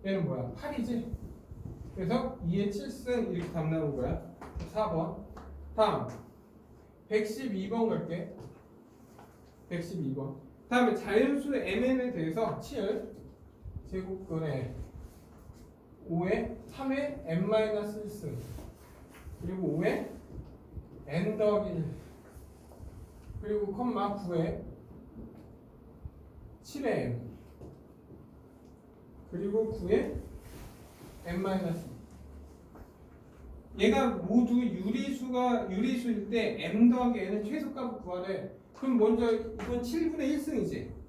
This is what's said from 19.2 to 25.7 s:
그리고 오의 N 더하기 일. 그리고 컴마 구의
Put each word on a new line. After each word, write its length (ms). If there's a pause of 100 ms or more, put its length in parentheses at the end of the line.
그리고 260 (100)
오의 340 (960)
N 300
더하기 400
일. 80 (1600)
그리고 300
컴마 440
구의 480 (2000)